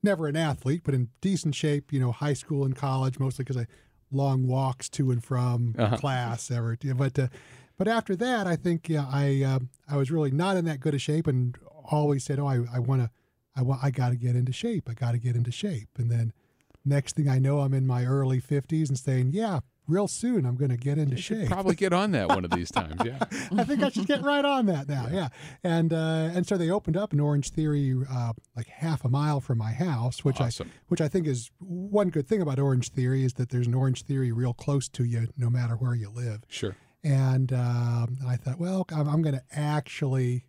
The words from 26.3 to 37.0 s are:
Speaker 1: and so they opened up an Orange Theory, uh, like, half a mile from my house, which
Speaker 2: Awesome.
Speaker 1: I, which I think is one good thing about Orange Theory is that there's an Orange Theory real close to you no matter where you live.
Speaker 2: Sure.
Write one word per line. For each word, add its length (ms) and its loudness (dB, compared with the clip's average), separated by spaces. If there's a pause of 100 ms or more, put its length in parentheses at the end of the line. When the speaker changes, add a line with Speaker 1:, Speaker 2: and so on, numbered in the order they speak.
Speaker 1:
and 120 0
so 100 0
they 140 0
opened 260 0
up 160 -2
an 80 2
Orange 300 2
Theory, 440 0 (160)
uh, 220 -2 (240)
like, 120 -6
half 360 -4
a 40 2
mile 320 2
from 180 -2
my 140 -2
house, 520 -2
which 160 2
Speaker 2:
Awesome. 340 -2
Speaker 1:
I, 140 -20
which 120 0
I 80 2
think 200 0
is 220 -4 (100)
one 500 0
good 160 -2
thing 160 2
about 160 -2
Orange 320 2
Theory 320 0
is 120 0
that 160 -4
there's 180 0
an 60 2
Orange 280 2
Theory 300 -2
real 220 0
close 340 -2
to 160 -2
you 320 0
no 140 0
matter 260 0
where 180 0
you 160 -4
live. 380 -6
Speaker 2:
Sure. 260 -6 (300)